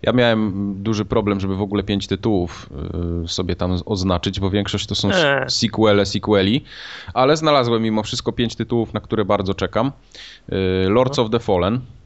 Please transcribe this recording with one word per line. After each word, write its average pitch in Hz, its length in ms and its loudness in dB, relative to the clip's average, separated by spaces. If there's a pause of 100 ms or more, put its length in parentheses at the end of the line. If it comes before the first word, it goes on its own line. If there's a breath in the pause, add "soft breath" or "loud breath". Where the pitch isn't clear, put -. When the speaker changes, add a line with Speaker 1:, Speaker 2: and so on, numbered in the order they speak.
Speaker 1:
Ja 113 120 0
miałem 107 600 2 (100)
duży 107 220 0
problem, 101 340 0
żeby 95 160 -2
w 95 60 -2
ogóle 101 220 -2
pięć 101 240 -2
tytułów, 95 640 -2 (540)
y, 82 40 -8
sobie 90 280 -4
tam 90 220 -2
z-, 85 80 -4
oznaczyć, 95 540 0
bo 98 100 0
większość 101 380 -2
to 101 80 -4
są 101 140 0
s-, 196 140 2
Speaker 2:
Eee. 139 260 2
Speaker 1:
sequele, 104 560 4
sequeli, 101 580 2 (500 loud breath)
ale 131 240 4
znalazłem 127 460 2
mimo 107 200 0
wszystko - 280 -4
pięć 113 240 -2
tytułów, 113 380 -2
na 110 60 -2
które 107 260 -2
bardzo 98 280 2
czekam. 107 380 0 (920 loud breath)
Y, 95 40 2
Lords 127 280 2
Speaker 3:
No. 131 60 2
Speaker 1:
of 110 60 -2
the 113 100 0
Fallen. 98 400 2 (260)